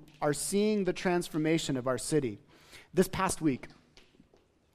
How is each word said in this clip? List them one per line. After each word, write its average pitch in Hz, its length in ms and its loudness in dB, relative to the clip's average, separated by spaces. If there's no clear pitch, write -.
are 151 120 2
seeing 208 500 0
the 180 100 -2
transformation 160 840 0
of 123 100 -2
our 127 100 0
city. 123 420 0
This 185 140 4
past 180 340 -2
week, 143 280 0